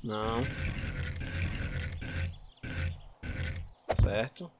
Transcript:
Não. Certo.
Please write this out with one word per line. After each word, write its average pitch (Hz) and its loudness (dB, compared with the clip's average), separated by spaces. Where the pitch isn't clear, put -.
Não. 113 2
Certo. 120 4